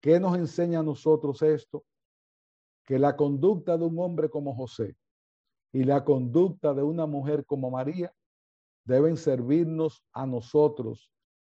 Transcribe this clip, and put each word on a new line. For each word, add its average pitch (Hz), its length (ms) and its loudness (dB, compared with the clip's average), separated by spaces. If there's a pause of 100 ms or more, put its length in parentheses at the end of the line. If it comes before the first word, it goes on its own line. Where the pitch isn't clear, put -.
¿Qué 160 180 6
nos 180 180 0
enseña 170 420 -2
a 156 40 -2
nosotros 151 580 0
esto? 151 420 -2 (1000)
Que 131 140 0
la 139 160 4
conducta 160 600 0
de 165 80 -2
un 165 140 -4
hombre 165 300 -2
como 143 260 -6
José 117 420 -8 (760)
y 131 120 0
la 139 200 2
conducta 147 720 0
de 139 100 -2
una 160 220 -2
mujer 147 400 -4
como 131 240 -6
María 147 440 -6 (720)
deben 143 320 4
servirnos 156 840 0 (100)
a 135 120 -8
nosotros 127 840 -2 (340)